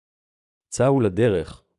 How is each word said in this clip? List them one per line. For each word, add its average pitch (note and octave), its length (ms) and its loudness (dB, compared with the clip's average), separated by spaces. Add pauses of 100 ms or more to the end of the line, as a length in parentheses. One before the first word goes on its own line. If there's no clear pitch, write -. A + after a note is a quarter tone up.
(680)
צאו C3+ 300 0
לדרך, G2+ 640 -2 (160)